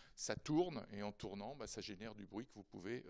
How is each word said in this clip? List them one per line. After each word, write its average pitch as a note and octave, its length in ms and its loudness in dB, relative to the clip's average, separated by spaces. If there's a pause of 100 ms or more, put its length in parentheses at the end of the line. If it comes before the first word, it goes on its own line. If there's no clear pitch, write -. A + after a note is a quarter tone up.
(160)
ça - 180 0
tourne, D3+ 560 6
et G2+ 140 0
en G#2 80 0
tournant, G2+ 420 -4
bah, A#2+ 140 -4
ça - 120 -2
génère G#2 360 -6
du G2+ 100 -6
bruit A2 180 -2
que - 100 -14
vous G#2 100 -8
pouvez, G2+ 460 -4